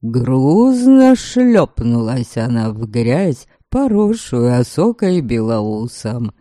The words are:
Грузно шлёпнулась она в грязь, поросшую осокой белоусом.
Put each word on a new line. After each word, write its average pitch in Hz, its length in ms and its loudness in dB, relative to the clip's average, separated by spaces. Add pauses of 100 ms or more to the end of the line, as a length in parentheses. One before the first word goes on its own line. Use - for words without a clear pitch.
Грузно 226 1160 4
шлёпнулась 123 1200 0
она 113 340 -2
в 107 160 -10
грязь, 120 600 -2 (220)
поросшую 208 920 0
осокой 180 640 0
белоусом. 110 1200 -4